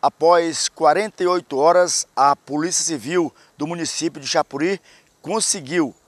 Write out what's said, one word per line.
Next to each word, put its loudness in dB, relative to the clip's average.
Após 2
quarenta 0
e 0
oito -2
horas, 2
a 4
Polícia -4
Civil -2
do -6
município -6
de -14
Chapuri -2
conseguiu -4